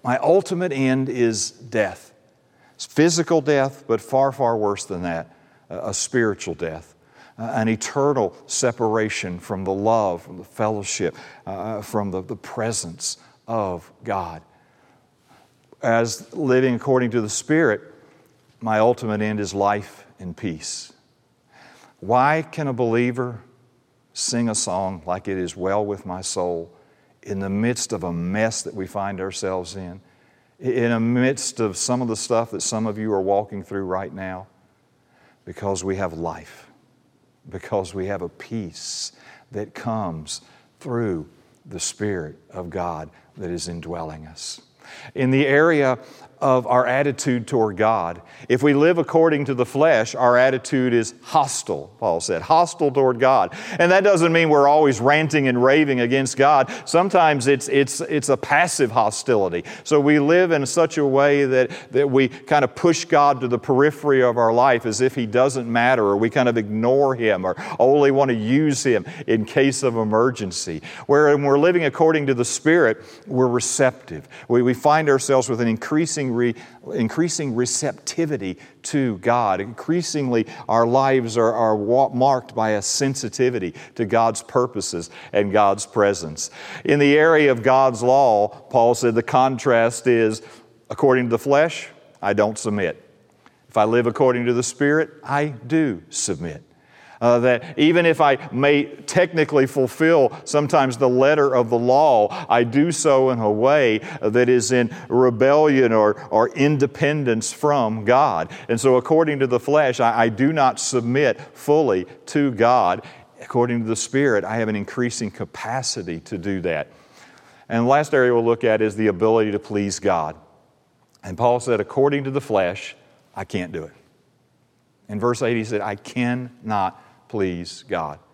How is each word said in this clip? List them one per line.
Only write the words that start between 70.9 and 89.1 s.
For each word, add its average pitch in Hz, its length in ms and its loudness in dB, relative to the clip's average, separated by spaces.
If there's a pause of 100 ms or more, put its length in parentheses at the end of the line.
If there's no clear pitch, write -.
Where 143 260 4
when 143 100 0
we're 139 140 4
living 175 280 2
according 156 420 2
to 135 60 0
the 120 100 0
Spirit, 151 580 2 (260)
we're 127 200 0
receptive. 120 800 -2 (220)
We, 123 120 4
we 123 120 2
find 151 340 2
ourselves 135 400 2
with 117 140 -4
an 117 80 0
increasing 147 640 -4
re-, 120 220 -2 (400)
increasing 147 580 -2
receptivity 123 1040 -4 (240)
to 123 380 -2
God. 110 420 0
Increasingly, 127 840 -2 (200)
our 117 200 4
lives 127 500 2
are, 117 160 2
are 113 220 2
wa-, 110 340 2
marked 127 460 0
by 110 160 0
a 104 100 -2
sensitivity 123 920 -2 (180)
to 120 120 -4
God's 113 360 0
purposes 98 720 -4 (200)
and 101 200 0
God's 101 340 2
presence. 92 640 -2 (360)
In 143 120 4
the 143 180 6
area 156 360 6
of 120 100 0
God's 131 400 2
law, 123 460 4
Paul 120 480 0
said 117 180 0